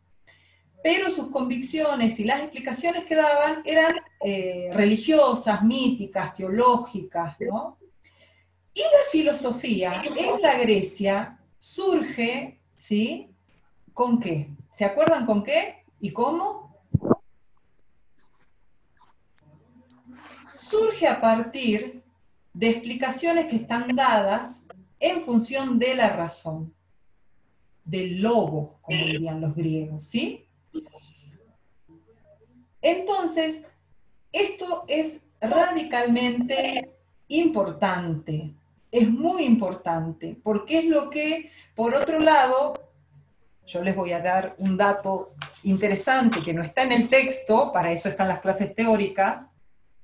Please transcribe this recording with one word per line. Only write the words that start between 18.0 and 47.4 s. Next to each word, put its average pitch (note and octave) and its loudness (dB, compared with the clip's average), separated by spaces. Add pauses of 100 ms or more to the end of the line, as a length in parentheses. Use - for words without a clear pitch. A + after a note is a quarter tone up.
Surge A4 0
a A#3+ 2
partir A3+ 0 (500)
de A3 2
explicaciones C4 -2
que A#3 -6
están A#3+ -4
dadas A3+ 0 (360)
en E4+ 0
función B3 0
de B3+ 2
la A#3 2
razón, D#3+ -8 (1120)
del F#3 -6
logos, E3+ 0
como D#3+ -4
dirían D#3+ -4
los D3+ -2
griegos, D#3 -4
¿sí? - -6 (2250)
Entonces, E4 0 (680)
esto F4+ -4
es D#4 -4 (200)
radicalmente B3+ 0 (320)
importante, F3 -2 (360)
es A3+ 4
muy D#4+ 0
importante, E3+ -2
porque G#3+ 0
es E4 -4
lo D4 2
que, D#4 -4 (240)
por A#3 0
otro D#4+ 0
lado, C#4+ 4 (840)
yo F3 -6
les F#3 0
voy F3 -4
a E3+ -2
dar F#3 0
un F#3+ 0
dato F#3+ 0 (280)
interesante G#3 2
que E3 -4
no E3 -2
está E3 -2
en C4 2
el A#3 4
texto, C4 2